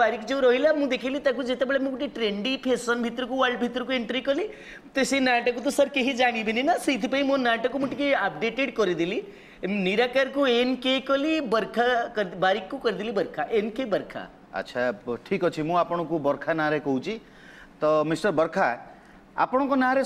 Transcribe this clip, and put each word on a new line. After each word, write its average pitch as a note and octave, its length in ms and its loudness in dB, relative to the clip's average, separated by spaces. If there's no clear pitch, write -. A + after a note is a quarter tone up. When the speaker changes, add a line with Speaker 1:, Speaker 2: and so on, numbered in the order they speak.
Speaker 1:
ବାରିକ G#3+ 240 2
ଯେଉଁ C4+ 160 -2
ରହିଲା, C4 320 4
ମୁଁ D4 160 2
ଦେଖିଲି C4 320 -2
ତାକୁ C4 240 0
ଯେତେବେଳେ B3+ 400 0
ମୁଁ C4+ 80 -2
ଗୋଟେ C4 240 -6
trendy G#3 360 -2
fashion A#3+ 320 0
ଭିତରକୁ, A#3+ 280 -4
world B3 200 0
ଭିତରକୁ A#3+ 280 -4
entry A#3+ 320 -2
କଲି, C#4 200 0
ତ - 100 0
ସେ C4+ 160 0
ନାଁଟାକୁ A#3+ 400 2
ତ B3+ 80 -2
ସାର୍ C#4 240 4
କେହି C4+ 240 0
ଜାଣିବେନି A3+ 480 2
ନା, E4+ 160 4
ସେଇଥିପାଇଁ C4 480 0
ମୋ C#4 80 4
ନାଁଟାକୁ A#3+ 400 0
ମୁଁ C4+ 160 -2
ଟିକେ C#4 140 -2
updated A3+ 460 -2
କରିଦେଲି। F3+ 460 0
ନିରାକାରକୁ B3 800 0
ଏନ୍ B3 320 4
କେ C4 140 2
କଲି, C#4 280 0
ବରଖା A3 340 0
କରି, G3 140 -2
ବାରିକକୁ G3+ 440 0
କରିଦେଲି G#3+ 280 -2
ବରଖା, F#3+ 300 -2
ଏନ୍ A3 240 2
କେ C4 80 -2
ବରଖା। C#3+ 380 -4
Speaker 2:
ଆଚ୍ଛା, B2 220 -6
ବ-, A#2+ 240 -6
ଠିକ୍ F#3+ 160 -2
ଅଛି, D#3 160 0
ମୁଁ E3 160 0
ଆପଣଙ୍କୁ E3+ 400 0
ବରଖା C#3+ 300 -2
ନାଁରେ D3+ 240 0
କହୁଛି। C#3 340 -2
ତ D3+ 40 -2
ମିଷ୍ଟର E3 320 0
ବରଖା, E3 280 2
ଆପଣଙ୍କ C4 320 0
ନାଁରେ B3+ 300 2